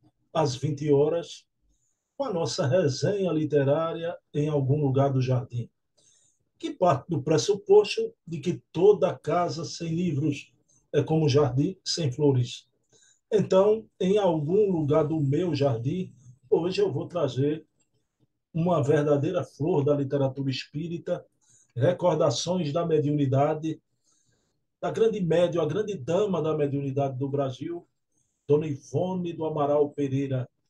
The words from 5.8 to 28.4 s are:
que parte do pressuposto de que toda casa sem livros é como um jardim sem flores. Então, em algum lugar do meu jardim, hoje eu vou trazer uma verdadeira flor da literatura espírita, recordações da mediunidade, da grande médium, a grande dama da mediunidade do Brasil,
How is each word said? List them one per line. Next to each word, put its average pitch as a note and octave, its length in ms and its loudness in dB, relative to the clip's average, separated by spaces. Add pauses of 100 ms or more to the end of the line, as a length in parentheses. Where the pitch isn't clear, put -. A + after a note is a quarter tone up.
que D#4+ 140 -8
parte E3+ 360 0
do C#3+ 140 -2
pressuposto G3+ 880 2 (140)
de D#3+ 140 -8
que C#3+ 200 -4 (120)
toda F3+ 440 4
casa D#3+ 480 -2
sem D#3+ 300 -8
livros D#3 580 -2 (400)
é D3+ 80 2
como D#3+ 260 0
um - 20 4
jardim C#3 560 2
sem D3+ 260 -4
flores. C3 580 0 (640)
Então, G#3 560 2 (120)
em F#3+ 180 2
algum F3+ 500 2
lugar D#3 360 2
do D#3 160 -2
meu D3+ 340 0
jardim, C#3 580 -2 (380)
hoje F#3 320 2
eu F3+ 100 0
vou E3 140 -6
trazer D3 580 -2 (920)
uma E3 240 2
verdadeira D3 600 2
flor D3 420 -2
da D3 120 2
literatura C3+ 520 -2
espírita, D#3 800 -8 (480)
recordações D3 1000 0
da E3 140 0
mediunidade, D3 960 0 (1000)
da D3 120 -4
grande G#3+ 280 2
médium, E3+ 400 2
a D#3 60 0
grande G3 320 -4
dama F3 420 0
da D#3 160 -2
mediunidade C#3 640 -2
do C#3 100 -4
Brasil, C#3+ 560 -6 (600)